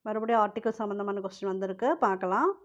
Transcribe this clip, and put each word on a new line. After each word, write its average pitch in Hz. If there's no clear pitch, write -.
மறுபடியும் 220
ஆர்டிகிள் 220
சம்பந்தமான 202
கொஸ்டின் 190
வந்திருக்கு, 190
பார்க்கலாம். 202